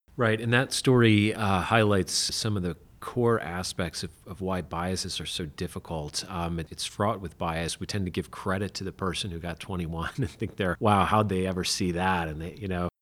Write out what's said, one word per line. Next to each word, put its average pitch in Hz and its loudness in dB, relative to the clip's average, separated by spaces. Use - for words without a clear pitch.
Right, 113 2
and 117 -2
that 127 4
story, 110 6
uh, 98 2
highlights 104 4
some - 0
of 90 -2
the 87 -4
core 117 2
aspects 87 -6
of, 85 -6
of 87 -12
why 92 0
biases 90 -4
are 78 -8
so - -6
difficult. - -6
Um, 85 -4
it, - -6
it's - -8
fraught 101 -2
with 80 -10
bias. 82 -4
We 92 -8
tend 101 -2
to 87 -4
give 90 -4
credit 98 -4
to - -8
the 92 -6
person 92 -4
who 82 -8
got 82 -8
twenty-one 82 -4
<laughs> - -10
and 131 0
think - -6
they're, 92 0
"Wow, 101 6
how'd 104 4
they 92 2
ever 90 -2
see 90 0
that?" 87 0
And 78 -6
they, 82 -10
you 101 -6
know 87 -2